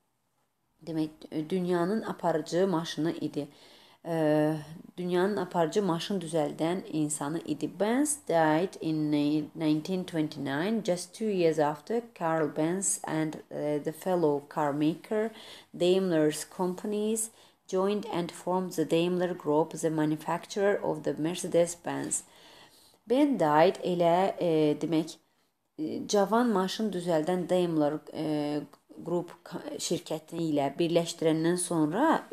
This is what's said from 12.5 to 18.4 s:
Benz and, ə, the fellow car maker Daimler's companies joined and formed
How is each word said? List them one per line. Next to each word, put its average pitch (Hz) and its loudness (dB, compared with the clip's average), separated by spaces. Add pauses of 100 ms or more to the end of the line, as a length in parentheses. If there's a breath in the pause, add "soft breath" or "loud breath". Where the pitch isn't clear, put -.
Benz 175 0
and, 156 -2 (180)
ə, 147 -2
the 160 -4
fellow 156 0 (100)
car 147 0
maker 170 -2 (420 loud breath)
Daimler's 175 2 (120)
companies 208 -2 (380 soft breath)
joined 196 0
and 170 -2
formed 180 -4